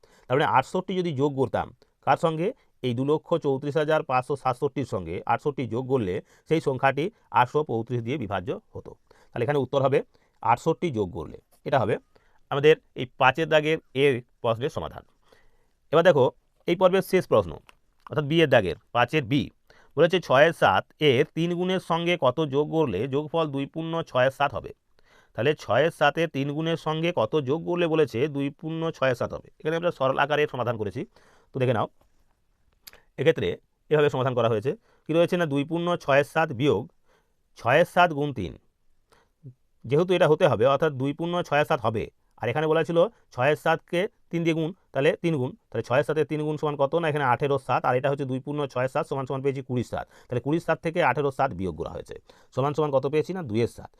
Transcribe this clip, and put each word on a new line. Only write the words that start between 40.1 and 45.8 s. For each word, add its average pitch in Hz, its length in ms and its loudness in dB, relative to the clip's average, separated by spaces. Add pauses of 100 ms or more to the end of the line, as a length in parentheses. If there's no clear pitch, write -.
এটা 175 140 4
হতে 156 200 4
হবে, 113 180 4
অর্থাৎ 143 280 2
দুই 135 200 -2
পূর্ণ 170 300 -6
ছয়ের 147 240 0
সাত 156 140 0
হবে। 110 220 -2 (340)
আর 117 120 -4
এখানে 151 180 -2
বলা 160 160 2
ছিল 170 140 -2 (340)
ছয়ের 139 260 0
সাতকে 165 440 -2 (260)
তিন 170 140 -4
দিয়ে 160 140 0
গুণ, 160 140 -2 (200)
তাহলে 139 280 0
তিন 165 180 -2
গুণ, 131 160 -2 (140)
তাহলে 113 180 -6